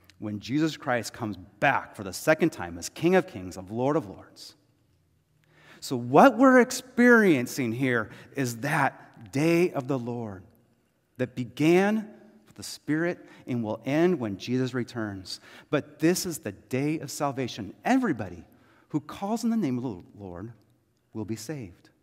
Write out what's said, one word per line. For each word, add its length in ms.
when 220
Jesus 380
Christ 340
comes 240
back 580
for 80
the 120
second 360
time 280
as 100
King 260
of 120
Kings, 320
of 120
Lord 260
of 120
Lords. 460
So 160
what 420
we're 220
experiencing 1120
here 360
is 240
that 720
day 380
of 160
the 120
Lord 440
that 160
began 760
with 100
the 60
Spirit 560
and 160
will 220
end 340
when 200
Jesus 360
returns. 680
But 300
this 280
is 120
the 140
day 460
of 120
salvation. 640
Everybody 600
who 100
calls 460
on 60
the 60
name 220
of 60
the 180
Lord 340
will 120
be 120
saved. 540